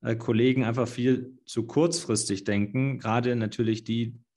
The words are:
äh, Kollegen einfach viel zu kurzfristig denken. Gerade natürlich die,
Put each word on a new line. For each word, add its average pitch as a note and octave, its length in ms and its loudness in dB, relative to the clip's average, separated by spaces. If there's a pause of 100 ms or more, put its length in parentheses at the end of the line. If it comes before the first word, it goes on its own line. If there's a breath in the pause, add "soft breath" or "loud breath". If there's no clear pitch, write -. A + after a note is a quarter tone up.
äh, A#2 140 -2
Kollegen A#2+ 500 2
einfach A#2 220 0
viel B2 580 0
zu - 220 -4
kurzfristig C#3+ 800 0
denken. A#2+ 540 0
Gerade A#2+ 360 0
natürlich A2 480 0
die, A#2 320 -2 (220)